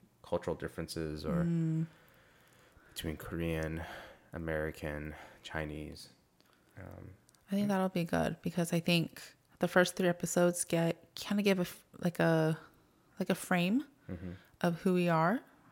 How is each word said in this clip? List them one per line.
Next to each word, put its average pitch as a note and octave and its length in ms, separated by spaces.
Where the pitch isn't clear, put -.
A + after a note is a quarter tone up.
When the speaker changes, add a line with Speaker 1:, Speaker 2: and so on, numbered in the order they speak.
Speaker 1:
cultural F2 340
differences D#2 680
or E3+ 200
Speaker 2:
Mm. E3 420
Speaker 1:
between D#2+ 240
Korean, D#2+ 680
American, D#2 840
Chinese. D2+ 680
Um, F#2 320
Speaker 2:
I G3 40
think G3+ 140
that'll F#3+ 200
be F3 160
good E3 380
because E3+ 300
I E3+ 80
think E3+ 420
the F3 100
first F3+ 280
three F#3 120
episodes F3 560
get, E3 320
kinda G#3 280
give G3 160
a F3+ 40
f-, - 220
like E3+ 180
a, D#3+ 400
like F#3+ 120
a F#3+ 40
frame F#3+ 500
Speaker 1:
Mm-hmm. F2+ 220
Speaker 2:
of E3+ 220
who F#3 120
we F3 140
are. E3+ 320